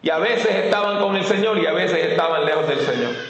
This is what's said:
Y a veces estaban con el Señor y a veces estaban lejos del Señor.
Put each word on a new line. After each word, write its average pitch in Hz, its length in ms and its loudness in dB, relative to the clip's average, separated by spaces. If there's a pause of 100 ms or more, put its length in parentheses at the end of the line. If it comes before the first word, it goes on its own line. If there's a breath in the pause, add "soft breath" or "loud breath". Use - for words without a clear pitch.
Y 160 80 -2
a 160 80 0
veces 220 380 0
estaban 202 460 0
con 196 160 0
el 190 80 -2
Señor 202 320 2
y 165 100 2
a 160 60 0
veces 170 320 0
estaban 160 400 0
lejos 156 240 0
del 139 100 0
Señor. 120 320 -2 (180)